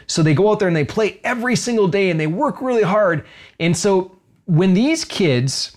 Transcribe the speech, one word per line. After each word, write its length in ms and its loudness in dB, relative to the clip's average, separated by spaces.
So 160 -2
they 100 4
go 180 4
out 80 0
there 100 0
and 80 0
they 80 0
play 380 -2
every 320 -2
single 320 0
day 220 0
and 100 0
they 80 -2
work 360 -2
really 200 0
hard. 440 0
And 160 0
so 400 0
when 260 2
these 320 0
kids 720 -2